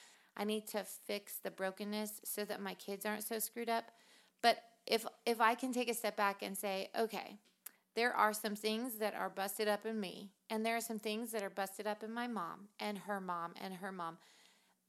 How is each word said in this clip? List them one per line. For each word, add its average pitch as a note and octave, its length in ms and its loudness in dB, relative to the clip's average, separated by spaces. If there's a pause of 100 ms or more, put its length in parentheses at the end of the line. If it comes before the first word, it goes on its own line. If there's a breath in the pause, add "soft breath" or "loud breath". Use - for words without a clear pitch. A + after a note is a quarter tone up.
(360 loud breath)
I G#3 80 -2
need G#3+ 240 0
to G3+ 160 -2
fix - 540 -6
the F#3+ 120 -6
brokenness G#3 760 -4
so - 220 -2
that G3+ 140 -4
my G3 140 -4
kids G3 320 -8
aren't G#3+ 180 -2
so A3+ 140 -4
screwed A3+ 300 -4
up. A#3 220 0 (520 soft breath)
But A#3 160 8 (280)
if, A3+ 180 4 (220)
if A#3 140 4
I A#3 140 8
can B3+ 180 0
take A#3+ 180 2
a A#3 40 0
step G#3 220 -2
back G3+ 260 2
and G3 140 -4
say, G3 420 -2
"Okay, G#3+ 400 0 (560 loud breath)
there A#3+ 180 4
are G#3+ 200 8
some G#3 240 0
things A3 420 0
that G#3 160 2
are F#3+ 160 0
busted G3+ 380 0
up G#3 180 2
in A3 140 0
me, G3 320 -6 (180)
and A3 140 0
there A3+ 120 4
are A#3 40 0
some A3+ 180 -4
things A3 340 -2
that A3 100 0
are G3 80 -2
busted G3 360 -4
up G#3 160 -2
in A3 100 -6
my A#3+ 140 -2
mom F#3+ 420 -4 (120)
and G#3 180 -2
her G3 220 -2
mom F3 400 -2
and F#3+ 140 -6
her F#3+ 180 -6
mom," F3 260 -6 (720 soft breath)